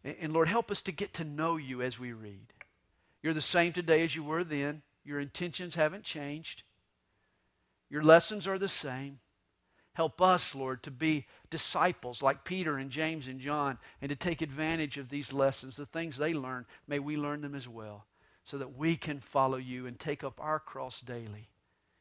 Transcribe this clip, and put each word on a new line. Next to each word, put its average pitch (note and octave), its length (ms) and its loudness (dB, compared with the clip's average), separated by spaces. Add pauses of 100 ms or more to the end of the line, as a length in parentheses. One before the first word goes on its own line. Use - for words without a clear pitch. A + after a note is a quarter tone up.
And, - 160 -8
and D#3 140 -4
Lord, D#3+ 160 6
help A3+ 240 0
us F#3 100 -4
to F#3 100 -4
get F3+ 220 -6
to E3 100 -4
know D#3 340 -2
you C3 220 -6
as B2 160 -2
we B2 160 -8
read. G#2+ 400 -14 (680)
You're D#3+ 120 0
the D#3 60 0
same E3+ 320 4
today E3 300 6
as D3+ 140 0
you D#3 80 -6
were D#3+ 180 0
then. D3 400 -2 (220)
Your C#3+ 160 -6
intentions E3+ 560 -6
haven't E3 260 2
changed. D3 600 -8 (1300)
Your D3 120 0
lessons E3+ 440 8
are F#3+ 120 -2
the F#3+ 100 -2
same. C#3 500 -6 (760)
Help E3 280 2
us, F#3 320 6
Lord, C3 300 -4
to D3+ 60 -8
be D3 360 2 (240)
disciples D#3 720 0
like C#3 220 4
Peter E3 340 0
and C3+ 120 -6
James D#3 360 -2
and C3 140 -8
John C#3 360 0 (240)
and C#3 80 -6
to C#3+ 80 -2
take E3+ 240 0
advantage D#3 560 -2
of C3+ 120 -10
these C#3+ 240 -6
lessons, C3+ 440 2
the D3 80 -8
things D#3+ 320 -6
they D#3 160 0
learned. B2+ 340 -4 (200)
May C#3+ 140 -2
we D3 160 -4
learn D3 260 -2
them C#3+ 140 -8
as B2 120 -10
well G#2+ 380 -12 (380)
so - 140 -10
that C3 180 -8
we D#3+ 200 2
can C#3+ 240 -6
follow C3+ 380 2
you B2+ 280 -6
and B2 120 -10
take - 260 -4
up C3 160 -8
our D#3 200 0
cross C3 400 -10
daily A2+ 480 -12 (520)